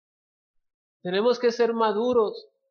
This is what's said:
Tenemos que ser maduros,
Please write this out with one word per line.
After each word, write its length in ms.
Tenemos 380
que 120
ser 220
maduros, 760